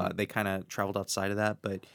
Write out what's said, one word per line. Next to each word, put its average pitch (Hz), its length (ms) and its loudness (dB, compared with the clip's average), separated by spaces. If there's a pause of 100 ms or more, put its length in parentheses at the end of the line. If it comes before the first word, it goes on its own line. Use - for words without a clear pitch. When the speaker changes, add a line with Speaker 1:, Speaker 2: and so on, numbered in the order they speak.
Speaker 1:
Mm-hmm. 87 80 -2
Speaker 2:
they 101 100 2
kinda 95 400 0
traveled 101 300 -2
outside 98 340 0
of 101 60 0
that, 107 240 2
but, 98 340 -4